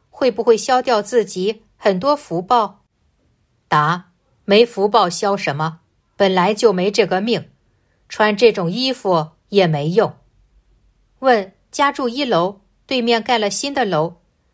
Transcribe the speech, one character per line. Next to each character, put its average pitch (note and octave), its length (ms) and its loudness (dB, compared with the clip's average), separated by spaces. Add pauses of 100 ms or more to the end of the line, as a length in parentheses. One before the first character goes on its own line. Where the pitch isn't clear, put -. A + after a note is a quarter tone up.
会 B3+ 220 0
不 A#3+ 100 -8
会 A3+ 140 4
消 B3+ 260 0
掉 A#3+ 200 0
自 G#3+ 240 0
己 G3 380 -6 (120)
很 F#3+ 240 0
多 C#4+ 160 2
福 F#3 260 -8
报？ G#3+ 440 0 (840)
答： D#3+ 440 0 (340)
没 G#3+ 200 6
福 G#3 220 -2
报 G#3 220 2
消 G3+ 260 -2
什 E3+ 180 -6
么？ D#3 280 -6 (340)
本 F#3+ 180 2
来 F#3 200 2
就 G#3+ 180 2
没 F#3 180 0
这 G#3 160 2
个 F#3 140 -2
命， G#3 300 -4 (600)
穿 G#3+ 260 0
这 A3 160 6
种 F3 200 -4
衣 C4 200 -4
服 F3 400 -2 (180)
也 F#3+ 180 2
没 D3+ 220 -2
用。 F#3 260 0 (1040)
问： A3 340 0 (160)
家 C#4+ 220 -2
住 C4+ 180 -6
一 C4+ 160 -6
楼， F#3+ 360 -2 (260)
对 C4 140 -4
面 A#3 200 0
盖 A#3+ 160 -2
了 G#3 120 -2
新 C#4 240 -8
的 C4 120 -2
楼， E3+ 320 -4 (360)